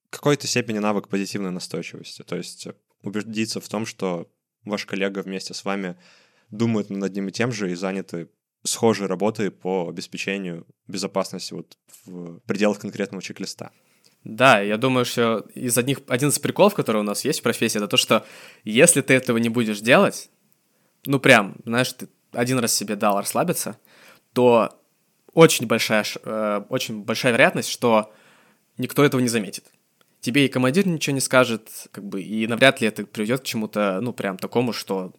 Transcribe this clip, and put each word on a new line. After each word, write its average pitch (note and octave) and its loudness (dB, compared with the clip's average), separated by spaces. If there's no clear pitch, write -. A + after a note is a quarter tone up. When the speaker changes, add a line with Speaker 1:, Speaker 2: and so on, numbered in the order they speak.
Speaker 1:
в - -
какой-то - -2
степени A#2 -2
навык G#2 -2
позитивной G2 -4
настойчивости, - -12
то - -8
есть - -12
убедиться G#2+ -4
в - -16
том, G#2+ -4
что F2 -4
ваш G#2 -6
коллега G2 -4
вместе F#2 -8
с - -12
вами G2 -4
думает G#2+ 0
над G2 -6
одним G2 -4
и F#2+ -8
тем A#2+ -2
же G2+ -4
и F2+ -4
заняты F#2 -8
схожей G#2 0
работой F#2+ -2
по F#2 -4
обеспечению F2+ -8
безопасности F#2+ -6
вот - -14
в F2 -16
пределах G#2 0
конкретного G2 -8
чек-листа. - -12
Speaker 2:
Да, A#2 6
я G#2 -2
думаю, B2+ 2
что A2+ 0
из B2 -2
одних, C3 0
один B2+ 0
из - 0
приколов, - 4
который A2+ 0
у - -2
нас G2+ -4
есть D3 -2
в - -20
профессии, A2+ 0
это G#2 -2
то, G#2 0
что A2 2
если C3 6
ты - 2
этого B2 2
не A#2 0
будешь A2 -2
делать, C3+ 4
ну C3+ 2
прям, A2 6
знаешь, A#2+ 0
ты - -12
один B2 0
раз A2+ 0
себе G#2 -4
дал G2+ 2
расслабиться, C3 -4
то A#2+ 6
очень D#3 8
большая A2 2
ш-, - -8
э, G#2+ -2
очень A#2 -6
большая A2+ 0
вероятность, C#3 2
что A2 2
никто B2 2
этого C3+ 4
не B2 2
заметит. A2 -4
Тебе C3+ 2
и B2+ 2
командир C3+ 2
ничего D3+ -2
не C3 -2
скажет, A#2 2
как G2+ -16
бы, F#2+ -8
и A2 -2
навряд A#2 4
ли A2+ 2
это G#2 -4
приведет A2+ -4
к - -20
чему-то, G2+ -2
ну, A#2+ -4
прям F#2+ -6
такому, A#2+ -2
что F#2 -6